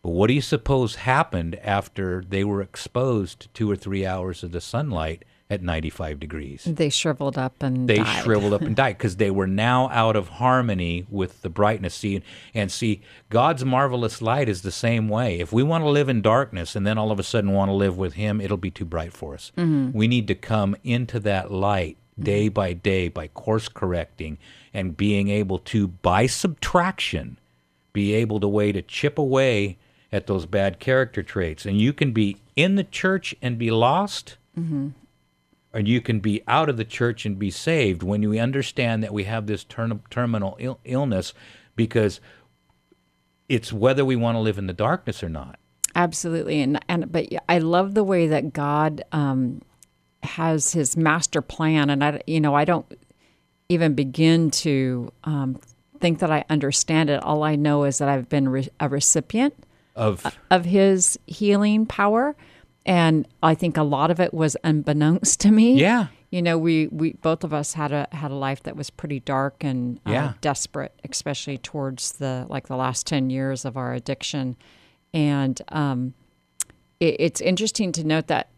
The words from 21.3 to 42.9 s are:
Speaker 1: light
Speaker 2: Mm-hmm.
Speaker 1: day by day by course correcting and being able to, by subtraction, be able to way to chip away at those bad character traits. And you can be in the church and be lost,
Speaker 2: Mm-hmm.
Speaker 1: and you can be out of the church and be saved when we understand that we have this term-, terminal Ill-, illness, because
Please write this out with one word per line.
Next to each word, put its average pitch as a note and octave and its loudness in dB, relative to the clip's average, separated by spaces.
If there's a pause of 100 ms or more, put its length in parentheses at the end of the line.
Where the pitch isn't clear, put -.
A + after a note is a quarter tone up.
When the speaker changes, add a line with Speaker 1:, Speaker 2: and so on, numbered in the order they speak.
Speaker 1:
light F#2+ 0 (180)
Speaker 2:
Mm-hmm. E2+ -8
Speaker 1:
day G#2 2
by G2 -2
day F#2 0
by D#2 -8
course A2 -4
correcting E2 -6 (380)
and F#2 -6
being G2+ 2
able G2 0
to, G2+ -2
by F2+ 2
subtraction, - -2 (560)
be G2+ 0
able G#2+ 0
to G2+ 0
way G#2 2
to G2 -2
chip - -4
away C3 2 (340)
at G2+ -2
those F#2+ 0
bad G2 0
character C3 0
traits. E2+ -6
And G2+ 0
you C3+ 4
can C#3 0
be G#2 0 (180)
in F#3 2
the G3 0
church - -4
and B2 -4
be A2+ -2
lost, C#3 0 (240)
Speaker 2:
Mm-hmm. D3 -4 (840)
Speaker 1:
and G#2+ 0
you A#2+ 2
can A2+ 0
be G#2 -2
out D3 2
of B2+ -2
the A2 -4
church A#2 -4
and G2+ -4
be G2+ -4
saved G#2 0
when G#2 0
we A2 0
understand A#2+ -2
that G2+ -6
we G2+ -2
have G#2+ -6
this G#2 -4
term-, A2+ -6
terminal A2+ -2
Ill-, B2 -8
illness, B2+ -2 (440)
because A2 0 (1300)